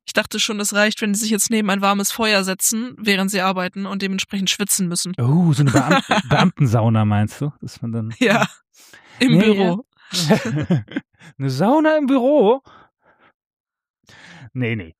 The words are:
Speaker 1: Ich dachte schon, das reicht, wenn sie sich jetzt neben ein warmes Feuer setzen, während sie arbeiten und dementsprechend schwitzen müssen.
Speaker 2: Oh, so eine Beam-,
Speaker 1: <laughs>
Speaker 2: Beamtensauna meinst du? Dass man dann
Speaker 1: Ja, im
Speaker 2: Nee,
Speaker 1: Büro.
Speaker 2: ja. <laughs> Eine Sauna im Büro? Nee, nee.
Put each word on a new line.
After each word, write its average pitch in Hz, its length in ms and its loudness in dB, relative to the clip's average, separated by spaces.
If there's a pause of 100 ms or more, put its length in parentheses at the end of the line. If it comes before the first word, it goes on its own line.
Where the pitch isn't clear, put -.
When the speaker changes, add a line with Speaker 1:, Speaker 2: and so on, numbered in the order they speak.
Speaker 1:
Ich - 80 -12
dachte 214 260 -2
schon, 208 200 -4
das 202 160 -4
reicht, 208 260 0
wenn 208 140 -2
sie 208 80 -2
sich 214 80 -4
jetzt 214 180 0
neben 214 220 0
ein 196 100 -2
warmes 196 320 0
Feuer 214 320 0
setzen, 226 540 -4
während 196 320 0
sie 202 100 -2
arbeiten 185 460 -4
und 190 160 -8
dementsprechend 190 480 -4
schwitzen - 360 -2
müssen. 170 320 -6
Speaker 2:
Oh, 160 360 2
so 147 80 2
eine 135 80 4
Beam-, - 380 2
Speaker 1:
<laughs> 214 200 0
Speaker 2:
Beamtensauna 113 760 2
meinst 104 340 0
du? 143 120 -4 (100)
Dass - 180 -16
man 117 120 -8
dann 113 260 -8
Speaker 1:
Ja, 208 280 2 (720)
im 254 200 4
Speaker 2:
Nee, 202 80 6
Speaker 1:
Büro. 196 400 2 (260)
Speaker 2:
ja. 180 260 2
<laughs> 143 460 -2 (540)
Eine 135 100 -4
Sauna 285 480 2
im 302 100 0
Büro? 262 540 4 (1900)
Nee, 117 240 -4
nee. 82 240 -14